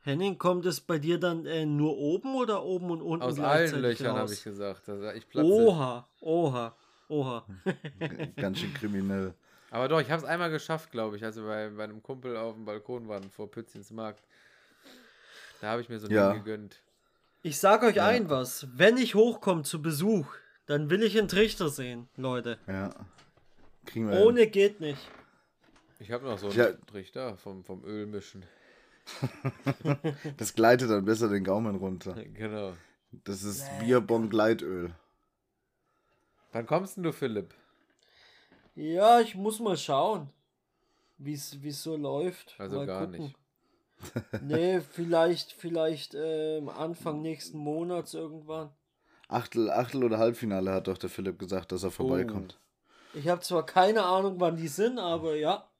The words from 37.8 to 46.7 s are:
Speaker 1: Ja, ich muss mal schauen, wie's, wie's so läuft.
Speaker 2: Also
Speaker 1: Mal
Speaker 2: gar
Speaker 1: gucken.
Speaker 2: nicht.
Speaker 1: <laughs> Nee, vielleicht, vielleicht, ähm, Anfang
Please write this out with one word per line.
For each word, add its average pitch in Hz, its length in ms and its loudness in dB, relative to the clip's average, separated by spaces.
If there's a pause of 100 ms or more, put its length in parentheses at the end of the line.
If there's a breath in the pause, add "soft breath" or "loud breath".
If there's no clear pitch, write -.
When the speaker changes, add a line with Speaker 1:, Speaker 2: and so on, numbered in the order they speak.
Speaker 1:
Ja, 185 440 6
ich 226 160 0
muss 214 240 -4
mal 202 180 0
schauen, 151 520 0 (880)
wie's, 143 440 -12
wie's 143 220 -10
so 160 140 -6
läuft. 147 600 -6
Speaker 2:
Also 98 200 -8
Speaker 1:
Mal 95 100 -4
Speaker 2:
gar 95 180 -4
Speaker 1:
gucken. 165 180 -10
Speaker 2:
nicht. 139 180 -12
Speaker 1:
<laughs> - 1000 -12
Nee, 165 400 0
vielleicht, 170 680 0
vielleicht, 160 640 -4
ähm, 156 540 -4
Anfang 160 520 -6